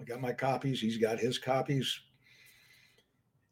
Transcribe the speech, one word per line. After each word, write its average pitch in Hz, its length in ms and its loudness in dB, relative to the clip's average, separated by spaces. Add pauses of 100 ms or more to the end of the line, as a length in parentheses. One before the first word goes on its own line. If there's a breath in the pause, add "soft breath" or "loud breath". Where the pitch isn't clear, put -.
I - 40 -12
got 117 180 -8
my 123 120 0
copies. 131 480 0
He's 113 160 0
got 110 220 2
his 123 180 0
copies. 135 640 0 (1500 soft breath)